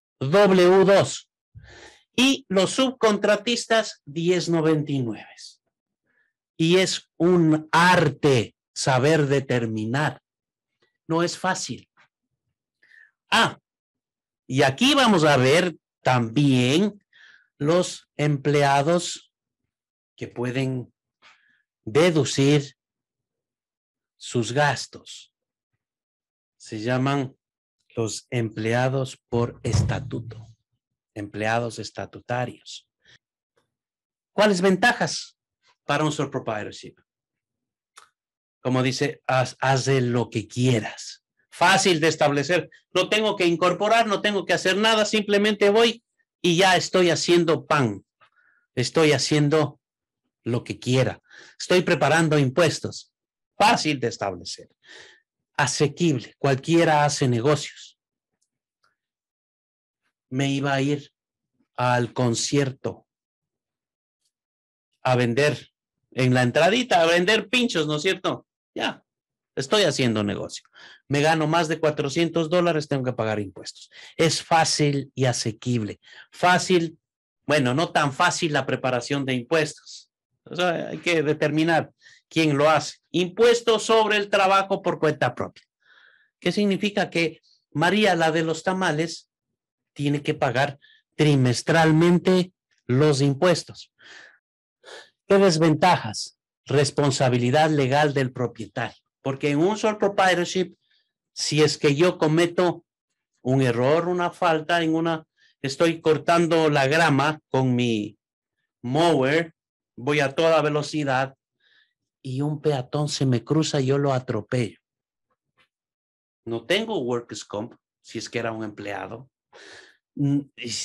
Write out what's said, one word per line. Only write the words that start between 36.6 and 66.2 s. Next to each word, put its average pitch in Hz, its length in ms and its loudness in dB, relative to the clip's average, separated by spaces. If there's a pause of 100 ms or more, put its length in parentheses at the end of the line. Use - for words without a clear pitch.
Como 131 220 -2
dice, 135 440 -4
haz, 131 340 -2
haz 131 240 0
de 135 160 2
lo 120 280 -2
que 110 200 -8
quieras. - 760 -4 (240)
Fácil 190 520 2
de 165 80 2
establecer. 151 600 0 (240)
No 180 160 0
tengo 214 280 0
que 185 100 0
incorporar, 185 640 2
no 196 120 -2
tengo 202 240 -2
que 180 80 -2
hacer 180 240 0
nada, 214 280 2
simplemente 202 640 0
voy 226 320 2 (400)
y 170 140 2
ya 185 200 4
estoy 175 340 2
haciendo 160 540 2
pan. 120 400 -2 (680)
Estoy 147 380 2
haciendo 147 680 0 (640)
lo 117 220 -4
que 101 140 -10
quiera. 123 440 -2 (360)
Estoy 180 240 2
preparando 156 560 2
impuestos. 143 760 -2 (420)
Fácil 156 440 2
de 120 80 -2
establecer. 95 600 -10 (880)
Asequible. 147 800 -2
Cualquiera 151 680 2
hace 147 200 0
negocios. 127 720 -2 (2250)
Me 135 220 -2
iba 139 240 -2
a 135 80 0
ir 143 320 -4 (640)
al 123 360 0
concierto 127 920 -2 (2000)
a 127 140 2
vender 123 540 0 (400)
en 127 240 0